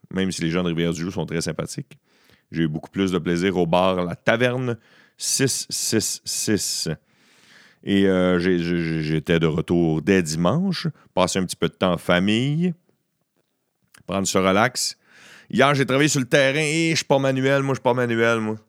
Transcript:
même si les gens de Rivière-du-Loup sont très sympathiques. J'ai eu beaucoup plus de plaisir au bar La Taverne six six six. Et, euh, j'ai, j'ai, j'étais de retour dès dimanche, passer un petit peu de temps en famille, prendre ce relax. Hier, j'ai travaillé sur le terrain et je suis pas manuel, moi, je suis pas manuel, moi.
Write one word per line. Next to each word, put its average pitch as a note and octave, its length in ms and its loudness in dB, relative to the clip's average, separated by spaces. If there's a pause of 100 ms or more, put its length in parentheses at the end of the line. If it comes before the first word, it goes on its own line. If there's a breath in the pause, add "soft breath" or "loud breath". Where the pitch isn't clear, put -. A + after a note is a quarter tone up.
(120)
même F#2+ 200 -2
si E2+ 100 -8
les E2 80 -2
gens F2+ 140 -2
de F2 60 -2
Rivière-du-Loup E2+ 420 -2
sont D#2+ 160 -6
très E2 120 -6
sympathiques. - 600 -8 (520 soft breath)
J'ai E2 120 -2
eu D#2+ 40 2
beaucoup D#2 220 -8
plus F#2+ 220 -2
de F2+ 80 0
plaisir F2 380 -2
au F2 100 2
bar F2+ 360 2
La E2+ 120 -8
Taverne B2 600 0 (400 soft breath)
six - 540 -2
six - 560 -2
six. - 640 -4 (960 soft breath)
Et, G2 240 2
euh, F2+ 320 4
j'ai, F2+ 180 2
j'ai, E2+ 460 -2
j'étais D#2 360 0
de E2 60 0
retour E2 560 0
dès F#2 220 2
dimanche, G#2 640 0 (260 soft breath)
passer F2+ 240 0
un F#2 80 0
petit - 100 -6
peu E2+ 140 -2
de - 40 -18
temps F#2 200 0
en E2 40 0
famille, B2 760 0 (1300)
prendre F#2 200 -2
ce G2 120 0
relax. G2 580 0 (540 loud breath)
Hier, C3+ 240 4
j'ai C3+ 100 2
travaillé C3+ 240 2
sur C#3+ 100 -2
le B2+ 80 -2
terrain C#3 320 4
et D#3+ 300 0
je D#3+ 80 0
suis - 80 -4
pas C#3 140 2
manuel, C3+ 420 2
moi, C3+ 140 0
je - 40 -4
suis - 40 -10
pas B2 100 4
manuel, A#2 460 2
moi. G#2+ 160 -4 (140)